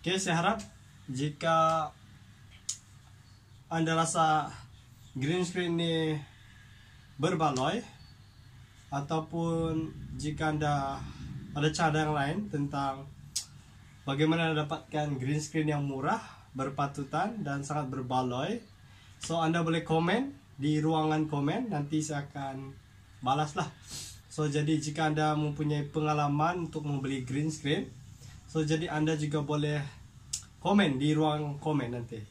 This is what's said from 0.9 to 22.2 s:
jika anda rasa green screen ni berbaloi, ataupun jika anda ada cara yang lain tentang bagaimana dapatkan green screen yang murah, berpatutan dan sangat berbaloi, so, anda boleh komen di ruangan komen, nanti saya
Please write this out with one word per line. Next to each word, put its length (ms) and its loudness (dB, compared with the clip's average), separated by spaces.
jika 800 2
anda 240 2
rasa 560 2
green 240 2
screen 400 0
ni 400 0
berbaloi, 640 2
ataupun 960 -2
jika 320 0
anda 480 0
ada 160 2
cara 320 2
yang 80 0
lain 260 0
tentang 560 -2
bagaimana 480 2
dapatkan 640 -2
green 240 0
screen 320 0
yang 160 0
murah, 320 0
berpatutan 880 -2
dan 240 -4
sangat 240 -2
berbaloi, 720 -2
so, 240 -2
anda 240 2
boleh 160 2
komen 560 2
di 200 2
ruangan 440 2
komen, 480 0
nanti 320 0
saya 240 -4